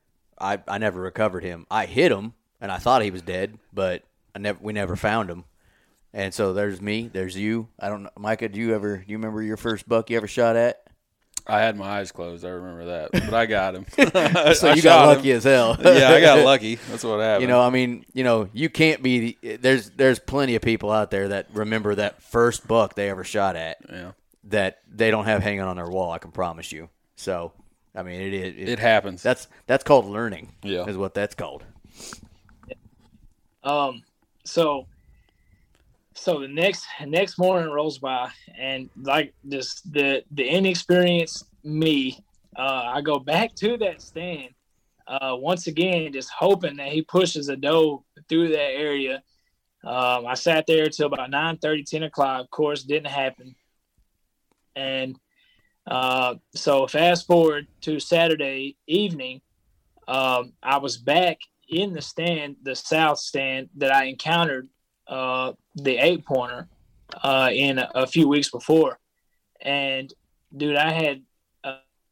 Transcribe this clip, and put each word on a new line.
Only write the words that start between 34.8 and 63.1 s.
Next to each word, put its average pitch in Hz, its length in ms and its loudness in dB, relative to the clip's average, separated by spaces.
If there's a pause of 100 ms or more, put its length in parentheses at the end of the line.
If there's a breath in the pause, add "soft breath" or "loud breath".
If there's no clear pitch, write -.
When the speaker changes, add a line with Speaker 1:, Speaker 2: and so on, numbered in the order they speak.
Speaker 3:
so 165 260 -2
the 135 80 -10
next, 170 360 -2 (200)
next 170 340 -2
morning 180 320 2
rolls 147 280 -4
by, 127 320 -6 (260)
and, 131 320 -8 (140)
like, 143 320 -2 (140)
just 139 440 -10
the, 139 380 0
the 131 180 -4
inexperienced 175 960 0 (180)
me, 151 540 0 (380)
uh, 131 380 -4
I 147 60 -2
go 143 180 -2
back 160 380 -2
to 233 220 -2
that 190 220 -6
stand, 160 500 -12 (560)
uh, 135 300 -6
once 165 300 -4
again, 165 460 -2
just 131 180 -12
hoping 175 460 0
that 143 120 -12
he 156 140 -4
pushes 170 460 -2
a 135 80 -4
doe 147 480 0 (240)
through 165 200 2
that 147 240 -2
area. 135 500 -4 (640)
Um, 123 420 -2
I 123 80 -4
sat 160 320 0
there 156 220 2
till 151 180 -4
about 135 240 -6
nine 156 280 -2
thirty, 151 260 -4
ten 156 200 -8
o'clock. 135 380 -2
Of - 80 -16
course, 147 320 -2
didn't 147 280 -6
happen. 131 440 -8 (1200)
And, 131 420 -8 (680)
uh, 127 480 -2 (200)
so 139 320 2
fast 170 400 2
forward 160 420 4 (140)
to 156 180 -4
Saturday 143 760 0 (120)
evening, 151 520 -2 (680)
um, 127 440 -2 (100)
I 135 160 0
was 127 200 -6
back 156 400 0 (300)
in 185 240 -4
the 151 100 -10
stand, 160 600 -6
the 135 120 -8
south 156 460 0